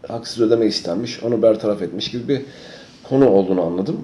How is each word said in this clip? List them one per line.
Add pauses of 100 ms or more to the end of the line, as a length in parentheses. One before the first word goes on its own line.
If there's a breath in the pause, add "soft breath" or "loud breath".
haksız
ödeme
istenmiş,
onu
bertaraf
etmiş
gibi
bir (680 loud breath)
konu
olduğunu
anladım.